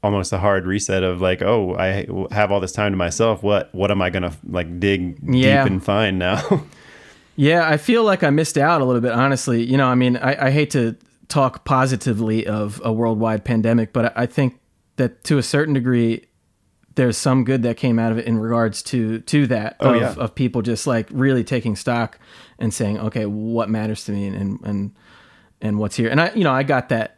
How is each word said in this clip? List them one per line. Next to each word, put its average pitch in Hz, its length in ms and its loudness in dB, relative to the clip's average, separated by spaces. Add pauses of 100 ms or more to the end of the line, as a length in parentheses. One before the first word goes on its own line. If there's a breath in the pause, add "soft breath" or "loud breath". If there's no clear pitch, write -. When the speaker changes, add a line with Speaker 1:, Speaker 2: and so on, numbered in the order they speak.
Speaker 1:
almost 101 300 0
a 98 60 -4
hard 95 280 0
reset 95 380 -2
of, 90 160 -2
like, 92 220 0
"Oh, 98 360 0
I 95 260 -2
w-, 95 280 -6
have 104 220 2
all 101 80 2
this 92 100 -6
time 104 220 -2
to 95 40 -2
myself. 98 460 0
What, 101 320 0
what 98 160 0
am 98 100 0
I 90 100 2
gonna, 90 200 -4 (180)
like, 87 300 -6
dig 90 380 0 (100)
Speaker 2:
Yeah. 131 380 4
Speaker 1:
deep 98 80 2
and 92 100 -2
find 101 340 0
now?" 95 520 0
<laughs> - 20 -20 (680 loud breath)
Speaker 2:
Yeah, 160 300 4
I 151 80 2
feel 233 260 2
like 190 200 2
I 147 80 4
missed 151 260 0
out 151 240 4
a - 20 2
little 127 160 2
bit, 117 120 0
honestly. 123 520 0
You 127 140 0
know, 139 80 4
I 127 80 2
mean, 127 240 2
I, 135 300 0
I - 20 4
hate 147 220 2
to 117 240 0 (320)
talk 135 380 0
positively 113 800 0
of 104 360 -4
a 117 80 -2
worldwide 110 540 0
pandemic, 113 480 2
but 117 120 2 (120)
I, 117 60 0
I - 20 0
think 127 320 -2 (380)
that 123 300 -2
to 151 120 2
a 127 60 2
certain 147 320 0
degree, 120 500 0 (680)
there's 123 200 2
some 131 280 2
good 127 180 0
that 117 160 -2
came 120 220 2
out 113 120 2
of 113 60 0
it 113 80 -4
in 113 140 0
regards 113 420 0
to, 113 380 -2
to 147 260 0
that, 110 340 -2
Speaker 1:
Oh, 123 140 4
Speaker 2:
of, 120 80 2
Speaker 1:
yeah. 123 160 -2
Speaker 2:
of 120 160 -6
people 123 300 -2
just, 113 240 -2
like, 113 240 -2
really 131 320 2
taking 113 320 -2
stock 117 420 -4 (400 loud breath)
and 110 160 -2
saying, 107 240 -2
"Okay, 107 300 -4
what 110 420 -4
matters 107 360 -2
to 104 80 -6
me 101 120 -4
and, 98 400 -4
and, 101 260 -4 (680 soft breath)
and 107 160 -2
what's 104 180 -4
here?" 113 140 0
And 135 100 2
I, 170 140 0
you 196 100 0
know, 143 100 2
I 131 100 0
got 135 260 0
that 113 280 -4